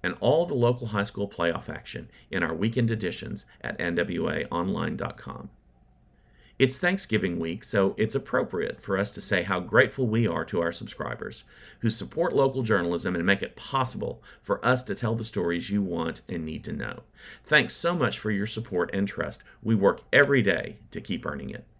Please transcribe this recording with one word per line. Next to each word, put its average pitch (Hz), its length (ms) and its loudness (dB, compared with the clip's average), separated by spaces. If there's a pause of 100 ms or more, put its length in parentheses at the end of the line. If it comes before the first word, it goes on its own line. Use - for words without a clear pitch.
and 92 160 -2
all 147 260 4
the 165 100 -4
local 120 320 2
high 104 160 0
school 101 260 -4
playoff 85 400 -2
action - 400 -10 (200)
in 87 140 0
our 80 100 0
weekend 117 380 2
editions - 540 -4 (160)
at - 180 -8
N 87 160 0
W 85 340 0
A 80 180 -2
online 85 500 -2
dot - 200 -6
com. - 340 -12 (1080)
It's - 180 4
Thanksgiving 175 640 0
week, 82 240 -4
so 98 340 2
it's 110 180 0
appropriate - 680 -2
for 98 160 -2
us 101 140 0
to 104 100 -12
say 92 220 0
how 92 180 -2
grateful 117 460 2
we 113 200 2
are 82 160 0
to 90 160 -2
our 85 140 0
subscribers - 720 -10 (340)
who 117 100 2
support 165 460 -2
local 131 280 4
journalism 90 520 2
and 85 100 0
make 98 160 4
it - 140 -6
possible 123 680 -4 (220)
for - 220 -2
us 123 180 2
to 101 100 -6
tell 113 220 -2
the 113 80 -4
stories 87 460 -2
you 101 120 2
want 82 460 -2
and 85 160 -6
need 78 220 -8
to 80 80 -6
know. 58 300 -6 (420)
Thanks 247 320 4
so 175 180 0
much 131 240 0
for 214 100 -4
your 107 160 0
support 92 480 -2
and 98 140 0
trust. - 340 -6 (220)
We 113 100 2
work 98 280 6 (100)
every 139 300 6
day - 380 0 (120)
to - 80 -8
keep - 260 -6
earning 71 240 -6
it. - 140 -12 (160)